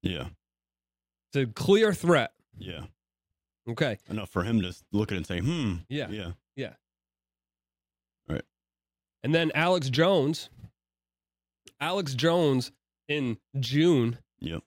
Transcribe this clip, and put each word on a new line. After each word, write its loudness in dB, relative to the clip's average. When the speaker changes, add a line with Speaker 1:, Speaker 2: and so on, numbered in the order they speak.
Speaker 1:
Yeah. -4
Speaker 2:
It's 0
a -12
clear 4
threat. 2
Speaker 1:
Yeah. -12
Speaker 2:
Okay. -2
Speaker 1:
Enough -8
for -2
him 0
to -4
s-, -16
look 0
at -2
it -4
and -6
say, -4
"Hmm." -2
Speaker 2:
Yeah. -8
Speaker 1:
Yeah. -8
Speaker 2:
Yeah. -10
Speaker 1:
Right. -4
Speaker 2:
And 0
then 2
Alex 2
Jones, 2
Alex -2
Jones 2
in -2
June, 2
Speaker 1:
Yep. -6